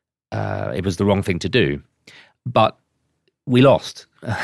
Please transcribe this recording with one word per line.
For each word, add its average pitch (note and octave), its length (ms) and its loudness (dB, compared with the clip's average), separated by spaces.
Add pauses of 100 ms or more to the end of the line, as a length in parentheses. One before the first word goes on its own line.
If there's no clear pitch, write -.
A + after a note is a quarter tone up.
(300)
uh, G2+ 440 -6
it F2+ 100 -6
was F#2+ 120 -4
the G2+ 80 -2
wrong G2 200 2
thing F2 160 -4
to F#2 80 -6
do. D2 340 0 (640)
But A#2 320 0 (680)
we B2+ 160 4
lost, - 520 2
<laughs> - 80 -20 (220)